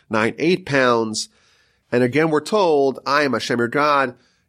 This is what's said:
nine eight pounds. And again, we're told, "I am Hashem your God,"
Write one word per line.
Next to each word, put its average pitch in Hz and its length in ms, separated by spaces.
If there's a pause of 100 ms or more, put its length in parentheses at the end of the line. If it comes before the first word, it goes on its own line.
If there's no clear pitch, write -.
(120)
nine 110 260
eight 180 260
pounds. 117 640 (640)
And 123 120
again, 143 260
we're 151 100
told, 151 640
"I 143 200
am 131 100
Hashem 117 240
your 117 100
God," 143 480 (340)